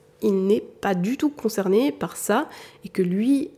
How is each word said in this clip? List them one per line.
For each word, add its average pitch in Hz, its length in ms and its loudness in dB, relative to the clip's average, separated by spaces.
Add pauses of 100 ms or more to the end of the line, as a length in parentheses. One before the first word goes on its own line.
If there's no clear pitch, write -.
(240)
il 196 220 2
n'est 208 160 4
pas - 320 -4
du 190 240 0
tout 302 120 0
concerné 214 640 0
par - 240 -8
ça 254 320 0 (380)
et - 40 -14
que - 120 -2
lui 220 560 2